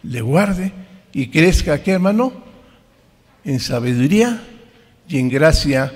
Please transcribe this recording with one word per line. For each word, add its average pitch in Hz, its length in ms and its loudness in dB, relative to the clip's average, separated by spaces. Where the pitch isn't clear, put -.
le 120 180 -8
guarde 185 520 0
y 131 160 -4
crezca, 160 540 2
¿qué, 190 100 -2
hermano? 208 400 0
En 131 160 -2
sabiduría 131 840 0
y 151 100 -4
en 127 100 0
gracia 135 680 2